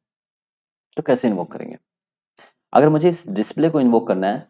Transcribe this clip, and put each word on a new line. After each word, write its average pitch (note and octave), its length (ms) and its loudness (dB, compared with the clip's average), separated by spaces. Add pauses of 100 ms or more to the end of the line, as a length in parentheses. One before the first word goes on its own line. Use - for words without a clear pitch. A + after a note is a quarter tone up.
(960)
तो - 60 -6
कैसे B2+ 260 0
इन्वोक F2 240 -4
करेंगे? - 260 -16 (960)
अगर C#3+ 160 6
मुझे D#3 200 2
इस E3+ 200 -4
डिस्प्ले G#2+ 420 -2
को D3+ 100 0
इन्वोक A#2 280 2
करना F#2+ 200 -2
है B2+ 220 -6